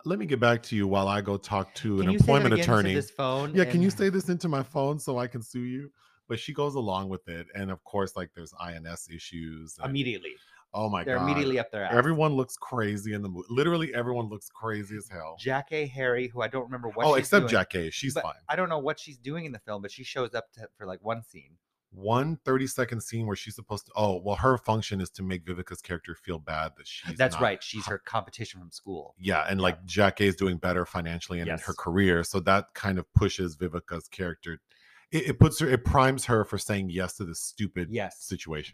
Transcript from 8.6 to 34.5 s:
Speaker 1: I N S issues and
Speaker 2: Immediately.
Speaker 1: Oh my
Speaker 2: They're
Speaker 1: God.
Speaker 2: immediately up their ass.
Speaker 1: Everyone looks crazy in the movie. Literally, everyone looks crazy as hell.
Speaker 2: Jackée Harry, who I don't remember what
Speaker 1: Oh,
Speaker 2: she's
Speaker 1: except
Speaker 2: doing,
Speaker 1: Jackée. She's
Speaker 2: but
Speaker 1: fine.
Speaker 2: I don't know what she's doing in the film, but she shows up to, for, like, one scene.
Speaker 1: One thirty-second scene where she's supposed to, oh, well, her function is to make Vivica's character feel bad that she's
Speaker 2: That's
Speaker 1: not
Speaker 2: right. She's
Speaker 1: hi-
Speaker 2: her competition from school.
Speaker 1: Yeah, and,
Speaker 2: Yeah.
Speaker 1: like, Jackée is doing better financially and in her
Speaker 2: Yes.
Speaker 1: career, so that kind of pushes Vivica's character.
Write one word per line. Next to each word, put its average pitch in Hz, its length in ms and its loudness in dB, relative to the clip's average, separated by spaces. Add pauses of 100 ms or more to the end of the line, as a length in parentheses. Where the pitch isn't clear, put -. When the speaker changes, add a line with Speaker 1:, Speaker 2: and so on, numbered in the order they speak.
Speaker 1:
I 87 140 -10
N 80 120 -12
S 85 240 -12
issues 82 680 -12
and 131 100 -6
Speaker 2:
Immediately. 117 440 -4 (420)
Speaker 1:
Oh 107 140 -2
my 95 160 0
Speaker 2:
They're 127 140 0
Speaker 1:
God. - 60 0
Speaker 2:
immediately 143 340 2
up 113 120 -2
their 104 140 -4
ass. 87 100 -2
Speaker 1:
Everyone 151 380 2
looks 131 240 -2
crazy 104 560 -4
in 104 80 -4
the 101 80 -6
movie. 90 220 -10
Literally, 156 440 0
everyone 120 360 -2
looks 104 180 -14
crazy 107 480 -8
as 101 100 -12
hell. 82 320 -12
Speaker 2:
Jackée 139 520 -4
Harry, 127 380 0
who 120 120 -8
I 110 80 0
don't 135 140 -4
remember 120 260 -8
what 110 160 0
Speaker 1:
Oh, 151 120 8
Speaker 2:
she's 131 100 4
Speaker 1:
except 185 240 6
Speaker 2:
doing, 104 120 6
Speaker 1:
Jackée. 85 300 -2
She's 139 220 -4
Speaker 2:
but 156 80 -2
Speaker 1:
fine. 78 100 -4 (160)
Speaker 2:
I 151 80 -2
don't 175 140 -2
know 160 80 -2
what 147 200 -4
she's 139 200 -18
doing 147 260 -8
in 147 80 -10
the 113 60 -12
film, 104 240 -8
but 101 80 -10
she - 120 -16
shows 123 300 -4
up 113 200 -6
to, 110 140 -18 (120)
for, 101 80 -12
like, 92 160 -10
one 113 200 -4
scene. 78 360 -20 (320)
Speaker 1:
One 120 560 0
thirty-second 131 560 0
scene 113 240 -4
where 101 100 0
she's - 180 -10
supposed 101 320 -8
to, - 80 -20
oh, 104 300 2
well, 101 120 0
her 131 200 6
function 107 460 0
is 87 80 -6
to - 120 -10
make 92 220 -4
Vivica's 90 380 -10
character 85 320 -8
feel 85 240 -8
bad 78 400 -6
that - 100 -20
she's - 300 -10
Speaker 2:
That's 131 160 4
Speaker 1:
not 80 80 0
Speaker 2:
right. 104 200 0
She's 107 220 -10
Speaker 1:
hi- 107 60 -4
Speaker 2:
her 101 80 -4
competition - 640 -8
from 87 100 -18
school. 78 480 -12
Speaker 1:
Yeah, 90 280 0
and, 95 140 0
Speaker 2:
Yeah. 92 40 2
Speaker 1:
like, 90 200 2
Jackée 95 380 2
is 98 140 4
doing 92 200 0
better 90 300 0
financially 85 540 -6
and 85 100 -4
in 87 80 -4
her - 100 -14
Speaker 2:
Yes. 95 80 -6
Speaker 1:
career, 90 480 4
so 98 160 -2
that 98 320 4
kind 95 260 -2
of - 140 -8
pushes 92 440 2
Vivica's 85 520 -6
character. 85 540 -8 (480)